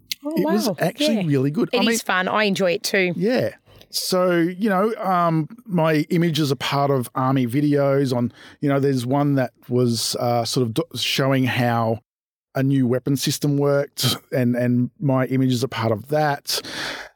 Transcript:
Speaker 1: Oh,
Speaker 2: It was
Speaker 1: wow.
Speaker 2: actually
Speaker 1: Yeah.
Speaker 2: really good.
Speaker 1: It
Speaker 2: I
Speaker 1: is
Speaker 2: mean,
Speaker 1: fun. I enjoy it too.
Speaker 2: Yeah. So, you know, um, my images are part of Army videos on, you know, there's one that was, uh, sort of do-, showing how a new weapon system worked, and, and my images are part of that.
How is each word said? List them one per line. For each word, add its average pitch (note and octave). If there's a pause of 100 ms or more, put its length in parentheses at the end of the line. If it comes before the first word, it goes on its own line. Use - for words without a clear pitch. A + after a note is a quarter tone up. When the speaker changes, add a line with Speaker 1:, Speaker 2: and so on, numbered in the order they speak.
(240)
Speaker 1:
Oh, D4+
Speaker 2:
It E4
was C4+
Speaker 1:
wow. F3
Speaker 2:
actually -
Speaker 1:
Yeah. F#3+
Speaker 2:
really C#3
good. D#3+
Speaker 1:
It B3
Speaker 2:
I -
Speaker 1:
is G3+
Speaker 2:
mean, A3+
Speaker 1:
fun. F#3
I G#3+
enjoy F#3+
it G3+
too. F3+
Speaker 2:
Yeah. F3 (400)
So, F3+
you F3+
know, G3
um, E3+ (180)
my D#3+
images D#3+
are C#3+
part C#3+
of C3
Army C3
videos C#3
on, A#2+ (300)
you D3
know, C#3
there's C3+
one C#3+
that C3 (160)
was, A#2+
uh, A#2+
sort B2+
of A2+
do-, D#3+ (120)
showing C3+
how A#2 (560)
a C3+
new C3+
weapon B2+
system C#3+
worked, C#3+ (160)
and, B2
and B2
my C3
images C3
are C3
part A2+
of A2
that. D3+ (540)